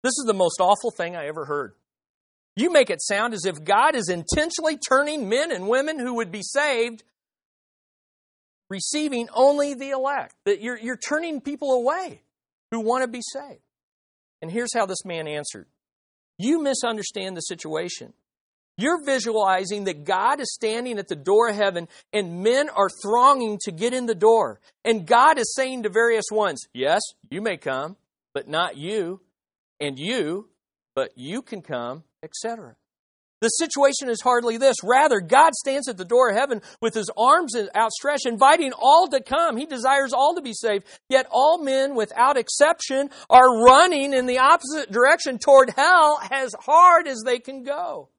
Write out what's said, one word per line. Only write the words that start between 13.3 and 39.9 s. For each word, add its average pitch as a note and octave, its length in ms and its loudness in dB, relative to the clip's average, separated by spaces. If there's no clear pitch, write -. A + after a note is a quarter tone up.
And E3 80 -12
here's A3+ 240 -6
how G#3+ 120 0
this F#3 180 -10
man E3 240 -10
answered. D3 400 -12
"You C#4 240 -2
misunderstand A3 760 -6
the E3 60 -12
situation. D#3+ 680 -10
You're D4+ 280 -4
visualizing G#3 800 -2
that D#3+ 200 -8
God A3+ 360 -2
is B3 120 -8
standing A#3 460 -6
at G3 80 -10
the F3 100 -8
door G3 320 2
of G#3 80 -4
heaven F#3 320 -4
and F3+ 300 -6
men B3+ 280 0
are G3 200 0
thronging A#3 600 2
to G3+ 100 -8
get A3 220 -4
in B3+ 120 -4
the A3+ 100 -2
door. G3 440 2
And G#3+ 220 -2
God C4+ 320 4
is A3+ 160 -4
saying C4 300 -4
to G#3+ 40 -4
various A3+ 420 2
ones, G3+ 300 -2
'Yes, D3 300 0
you D#3+ 100 -8
may G#3 160 -6
come, C#3+ 400 -8
but C#3+ 140 -8
not D#3 280 -4
you. F#3 440 -8
And C#3+ 160 -8
you, F#3 540 -6
but - 200 -4
you D#3 260 -12
can G3 200 -16
come,' C3 420 -10
et D#3 120 -20
cetera." A3 420 -12
The A3+ 100 0
situation C#4 580 -2
is A#3 120 -4
hardly A#3+ 360 0
this. B3+ 260 2
Rather, B3+ 380 2
God B3+ 340 4
stands C#4 340 -6
at A3+ 80 -10
the F#3 80 -12
door A#3+ 260 4
of G3 60 -2
heaven B3 240 -2
with A3+ 140 -2
his G#3+ 220 -6
arms C4 380 2
outstretched, C4 500 -2
inviting C4 460 4
all D4+ 360 6
to C4 140 -2
come. D4+ 340 -2
He C4 80 -6
desires C4+ 480 0